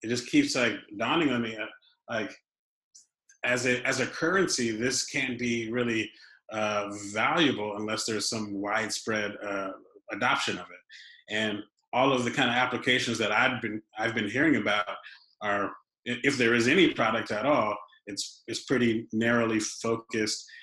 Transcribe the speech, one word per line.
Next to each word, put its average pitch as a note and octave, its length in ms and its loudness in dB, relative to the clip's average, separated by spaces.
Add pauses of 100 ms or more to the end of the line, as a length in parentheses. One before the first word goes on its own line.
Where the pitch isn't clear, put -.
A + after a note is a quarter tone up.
it A2 60 -6
just A#2+ 180 -2
keeps, C#3+ 280 4
like, A#2+ 200 2 (240)
dawning C#3 320 2
on A#2+ 100 0
me, A2 160 -4
uh, G#2+ 100 -8 (440)
like, A2 200 -4 (1120)
as B2 240 0
a, B2 200 2
as B2+ 140 2
a A#2+ 60 0
currency, E3 640 0
this A#2+ 360 -2
can't C3 320 -4
be A#2 340 -2
really, A#2 380 0 (420)
uh, G#2 380 -2 (220)
valuable A2+ 640 0
unless G#2+ 280 -4
there's G#2+ 240 -2
some G#2+ 260 -4
widespread, G#2 920 -2
uh, G2 260 -4 (420)
adoption G#2 460 -2
of F#2 60 -12
it. - 720 -16
And G#2+ 260 -2 (320)
all C3 200 4
of B2 120 0
the A#2+ 60 -2
kind B2 200 2
of A#2+ 60 0
applications B2 640 0
that G#2+ 140 0
I've A#2+ 300 2
been, G#2+ 180 -4 (180)
I've A2+ 160 0
been G#2+ 140 -2
hearing C3+ 280 2
about G#2 300 0 (560)
are, G2+ 240 0 (420)
i-, A#2+ 140 -4
if C3 140 2
there A#2 180 6
is A#2 120 4
any E3 260 6
product A2 380 0
at A2 160 -2
all, A2+ 300 4 (300)
it's, - 420 -10
it's A2+ 160 -6
pretty A#2+ 480 2
narrowly A2+ 480 2
focused, A2 840 -2 (180)